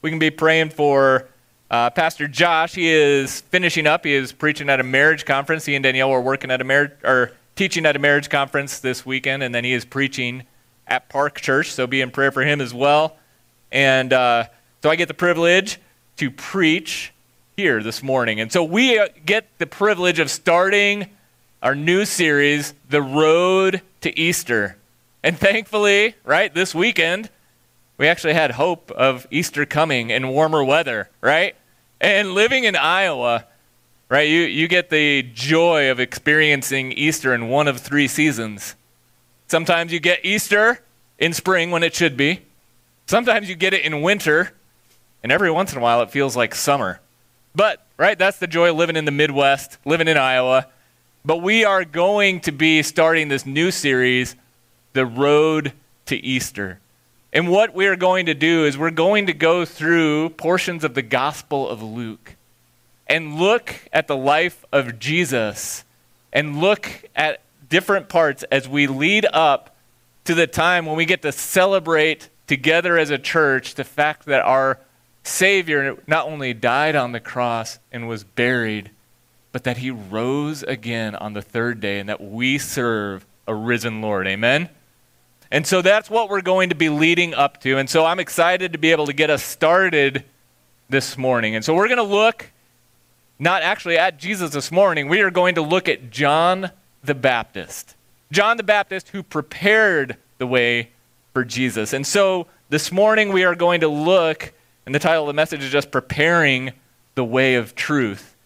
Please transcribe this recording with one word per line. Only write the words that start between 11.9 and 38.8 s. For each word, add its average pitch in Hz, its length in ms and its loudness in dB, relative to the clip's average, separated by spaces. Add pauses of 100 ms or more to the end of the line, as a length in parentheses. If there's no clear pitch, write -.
in 127 80 -4
prayer 139 200 0
for 135 120 -4
him 147 180 0
as 120 140 -8
well. 147 420 2 (560)
And, 131 400 2
uh, 120 320 2 (380)
so 151 80 2
I 160 60 2
get 170 120 -2
the 151 60 -12
privilege 175 680 2 (380)
to 139 120 -4
preach - 840 -2 (420)
here 135 260 0
this 113 200 -8
morning. 120 380 0
And 110 120 -6
so 175 100 2
we, 220 360 2
uh, 202 100 2 (160)
get 202 320 -2
the 170 100 -4
privilege 180 520 0
of 151 120 0
starting 196 760 2 (560)
our 135 120 0
new 175 300 0
series, 147 680 0 (160)
The 147 100 2
Road 175 800 2 (220)
to - 160 -4
Easter. 120 580 -2 (460)
And 165 160 0
thankfully, 208 760 2 (100)
right, 165 280 0
this 175 220 -2
weekend, 185 560 -2 (680)
we 139 100 0
actually 165 280 0
had 151 180 0
hope 165 400 -4
of 127 360 0
Easter 147 380 -4
coming 139 440 -2
in 131 180 0
warmer 151 340 2
weather, 135 480 0 (100)
right? 160 360 0 (440)
And 202 320 2
living 240 300 2
in 202 140 0
Iowa, 143 680 0 (640)
right, 147 200 4
you, 165 140 2
you 151 260 -2
get 175 200 0
the 147 460 0
joy 151 560 2
of 123 80 0
experiencing 135 920 0
Easter 143 420 -2
in 117 140 -4
one 147 180 2
of 131 140 -2
three 139 260 0
seasons. 117 720 -4 (720)